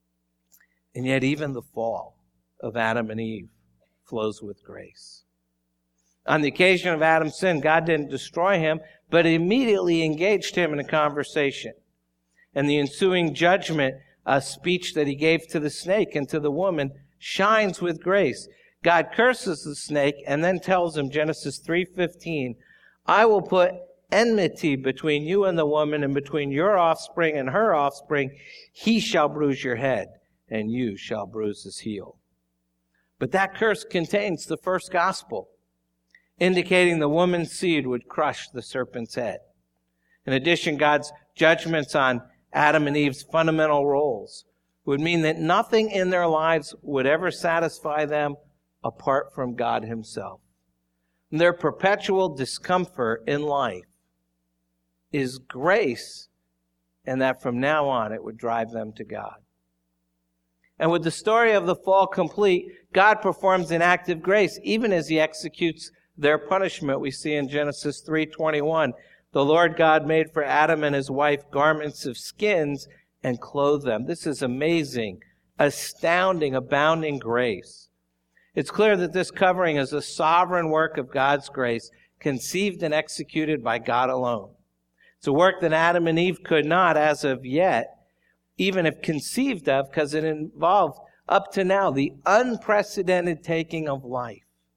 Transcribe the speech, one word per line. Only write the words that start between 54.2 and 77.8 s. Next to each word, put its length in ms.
is 280
grace, 880
and 160
that 220
from 180
now 300
on 240
it 100
would 140
drive 320
them 240
to 100
God. 380
And 120
with 120
the 80
story 420
of 120
the 100
fall 300
complete, 640
God 220
performs 560
an 100
act 280
of 120
grace, 420
even 300
as 160
he 100
executes 720
their 220
punishment. 640
We 100
see 220
in 160
Genesis 520
three 260
twenty-one, 640
"The 100
Lord 320
God 320
made 240
for 120
Adam 400
and 120
his 160
wife 400
garments 540
of 120
skins 680
and 200
clothed 440
them." 200
This 220
is 140
amazing, 840
astounding, 960
abounding 640
grace. 720